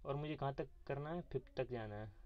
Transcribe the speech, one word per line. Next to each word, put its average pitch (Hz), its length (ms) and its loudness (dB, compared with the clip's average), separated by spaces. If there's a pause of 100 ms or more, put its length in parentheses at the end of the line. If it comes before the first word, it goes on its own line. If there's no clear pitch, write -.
और 139 100 2
मुझे 151 200 0
कहाँ 139 180 2
तक 143 160 0 (180)
करना 143 220 2
है? 170 140 0
fifth - 340 -2
तक 123 140 4
जाना 110 240 0
है। 107 160 -4 (140)